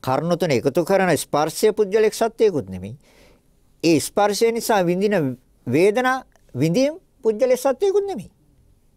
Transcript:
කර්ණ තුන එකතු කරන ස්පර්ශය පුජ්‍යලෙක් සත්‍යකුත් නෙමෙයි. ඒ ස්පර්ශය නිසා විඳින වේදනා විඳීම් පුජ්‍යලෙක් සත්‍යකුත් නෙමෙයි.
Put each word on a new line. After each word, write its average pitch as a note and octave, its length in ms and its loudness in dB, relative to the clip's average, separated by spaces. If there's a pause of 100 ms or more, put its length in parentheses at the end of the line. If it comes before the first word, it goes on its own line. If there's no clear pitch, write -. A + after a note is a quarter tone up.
කර්ණ D3+ 340 0
තුන E3 140 -2
එකතු C#3 320 0
කරන F#3 320 2
ස්පර්ශය D#3 560 0
පුජ්‍යලෙක් G#3+ 420 0
සත්‍යකුත් G#3 560 0
නෙමෙයි. F#2+ 260 -12 (880)
ඒ D#3 160 4
ස්පර්ශය G#3 520 0
නිසා A3 320 0
විඳින F3 540 0 (300)
වේදනා G#3 500 2 (380)
විඳීම් B3 440 0 (180)
පුජ්‍යලෙක් A#3+ 420 0
සත්‍යකුත් G4 460 0
නෙමෙයි. F4 260 -10 (640)